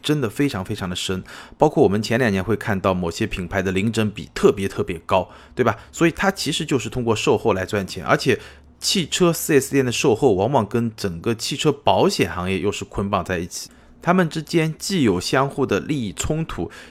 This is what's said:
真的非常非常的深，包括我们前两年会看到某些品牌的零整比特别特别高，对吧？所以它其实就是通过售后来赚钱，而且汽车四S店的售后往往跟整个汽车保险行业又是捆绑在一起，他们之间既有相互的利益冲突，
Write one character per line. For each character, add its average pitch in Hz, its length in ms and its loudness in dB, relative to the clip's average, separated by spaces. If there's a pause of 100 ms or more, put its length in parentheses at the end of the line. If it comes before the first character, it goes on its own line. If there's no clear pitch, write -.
真 151 160 0
的 117 120 -2
非 143 180 0
常 95 160 -4
非 107 100 -6
常 98 140 -6
的 87 80 -4
深， 92 260 -4 (360)
包 151 100 8
括 151 140 4
我 104 60 8
们 101 140 0
前 113 160 0
两 123 120 2
年 95 120 0
会 104 140 0
看 98 240 -2
到 95 140 2
某 90 160 -2
些 107 160 -4
品 92 200 -6
牌 98 140 -2
的 95 100 0
零 95 220 0
整 110 200 0
比 - 200 -14
特 - 180 4
别 98 160 -2
特 101 160 -6
别 92 220 -6
高， 95 240 0 (260)
对 - 80 0
吧？ 113 140 2 (160)
所 165 160 2
以 - 20 0
它 196 200 -2
其 - 200 -4
实 165 140 -4
就 147 140 0
是 113 100 -6
通 123 160 -4
过 113 100 2
售 123 220 2
后 107 160 2
来 92 140 -2
赚 98 200 -2
钱， - 160 -10
而 127 140 2
且 135 240 2 (380)
汽 - 280 0
车 175 240 2
四 156 300 4
S - 120 -6
店 135 120 4
的 123 80 -2
售 117 220 2
后 123 180 4
往 98 180 2
往 123 160 2
跟 117 300 -2
整 85 240 -6
个 113 140 -2
汽 113 200 -6
车 143 160 0
保 107 380 2
险 117 240 0
行 90 180 -4
业 95 100 0
又 98 120 0
是 - 140 -6
捆 101 240 -4
绑 98 120 0
在 90 160 -2
一 90 80 -4
起， - 220 -12 (320)
他 175 140 2
们 185 120 4
之 156 160 -4
间 160 360 0
既 185 240 -2
有 95 180 4
相 139 260 0
互 139 200 -2
的 101 120 2
利 143 220 -4
益 104 140 -4
冲 156 320 -2
突， 82 240 -6 (200)